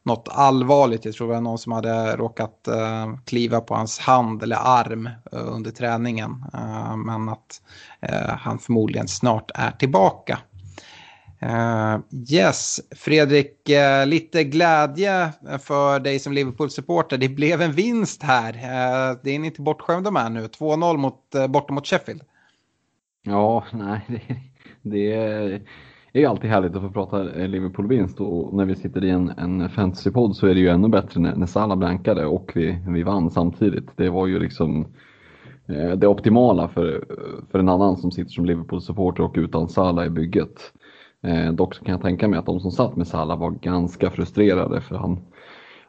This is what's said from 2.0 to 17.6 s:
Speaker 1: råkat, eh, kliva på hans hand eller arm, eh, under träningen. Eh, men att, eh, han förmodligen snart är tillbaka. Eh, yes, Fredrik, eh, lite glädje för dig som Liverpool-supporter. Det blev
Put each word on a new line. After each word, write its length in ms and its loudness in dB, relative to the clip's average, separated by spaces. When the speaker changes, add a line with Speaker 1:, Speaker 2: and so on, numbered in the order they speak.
Speaker 1:
råkat, 520 -6
eh, 460 -4
kliva 360 0
på 140 -6
hans 240 -4
hand 440 2
eller 140 -2
arm, 500 0
eh, 220 -8
under 160 -8
träningen. 760 -4
Eh, 420 -8
men 320 -6
att, 340 -14
eh, 380 -4
han 200 -6
förmodligen 500 -2
snart 460 -2
är 160 -2
tillbaka. 680 2
Eh, 580 0
yes, 500 2
Fredrik, 720 2
eh, 380 6
lite 380 0
glädje 880 2
för 400 0
dig 180 -2
som 140 -6
Liverpool-supporter. 840 -2
Det 100 2
blev 340 0